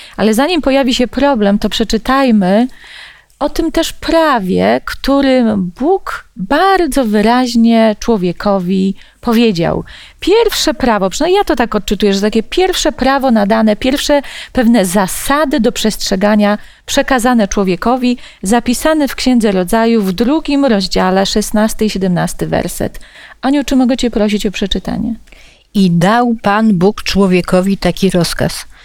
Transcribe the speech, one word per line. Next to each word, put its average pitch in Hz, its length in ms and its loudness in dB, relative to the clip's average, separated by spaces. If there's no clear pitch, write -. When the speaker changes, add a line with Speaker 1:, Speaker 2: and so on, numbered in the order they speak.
Speaker 1:
Ale 214 180 2
zanim 294 280 0
pojawi 269 320 0
się 247 140 0
problem, 220 500 0
to 214 100 -2
przeczytajmy 226 1000 0
o 285 100 -2
tym 330 240 -2
też 330 200 -2
prawie, 233 920 0
którym 254 960 0
Bóg 370 460 -2
bardzo 311 680 0
wyraźnie 226 920 2
człowiekowi 190 960 -2
powiedział. 175 640 0
Pierwsze 403 540 0
prawo, 208 360 0
przynajmniej 359 280 0
ja 403 60 2
to 302 120 0
tak 233 180 0
odczytuję, 202 400 0
że 196 60 -2
takie 214 220 0
pierwsze 359 500 -2
prawo 269 380 0
nadane, 214 460 2
pierwsze 277 460 0
pewne 233 340 2
zasady 262 760 -2
do 233 120 0
przestrzegania 208 840 0
przekazane 247 600 0
człowiekowi, 233 680 0
zapisane 247 640 0
w - 60 -10
Księdze 233 380 2
Rodzaju 226 500 2
w 190 100 -2
drugim 277 520 0
rozdziale, 190 600 0
szesnasty 214 580 -2
i 214 60 0
siedemnasty 175 560 -2
werset. - 540 -4
Aniu, 277 220 0
czy 277 120 0
mogę 254 200 2
cię 240 140 -2
prosić 214 360 -2
o 208 40 -4
przeczytanie? - 640 -6
Speaker 2:
„I 190 160 2
dał 220 520 2
Pan 208 360 2
Bóg 190 240 0
człowiekowi 185 720 0
taki 180 340 -2
rozkaz. - 560 -2